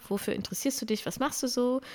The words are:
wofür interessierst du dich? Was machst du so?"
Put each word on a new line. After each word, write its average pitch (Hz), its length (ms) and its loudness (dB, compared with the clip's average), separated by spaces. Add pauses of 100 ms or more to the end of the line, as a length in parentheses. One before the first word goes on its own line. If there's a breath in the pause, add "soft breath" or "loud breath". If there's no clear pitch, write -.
wofür - 260 0
interessierst - 480 -2
du 233 40 -4
dich? 220 200 0
Was - 140 -4
machst 285 240 0
du 262 40 4
so?" 247 340 2 (140)